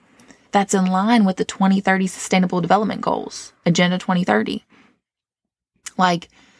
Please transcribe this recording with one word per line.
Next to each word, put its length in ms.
That's 200
in 140
line 400
with 100
the 80
twenty 380
thirty 240
Sustainable 560
Development 400
Goals, 500
Agenda 320
twenty 260
thirty. 400
Like, 320